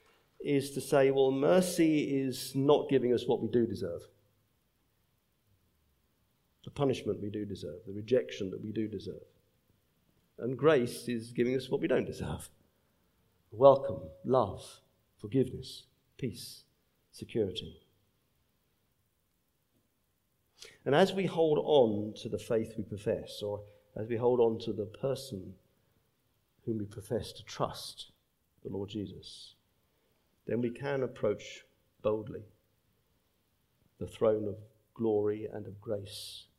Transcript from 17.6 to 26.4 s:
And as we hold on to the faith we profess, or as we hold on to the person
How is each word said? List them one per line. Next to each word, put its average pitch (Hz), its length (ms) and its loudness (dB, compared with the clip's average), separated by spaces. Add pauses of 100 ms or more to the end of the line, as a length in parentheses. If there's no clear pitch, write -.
And 131 100 2
as 190 200 6
we 190 120 -2
hold 160 340 2
on 110 640 4
to 117 80 -10
the 101 80 -4
faith 113 400 -2
we 110 60 -6
profess, 95 580 -4
or 104 200 -6 (340)
as 110 120 -6
we 117 100 -2
hold 123 220 4
on 113 260 4
to 110 80 -2
the 104 120 -4
person 98 680 -8 (1120)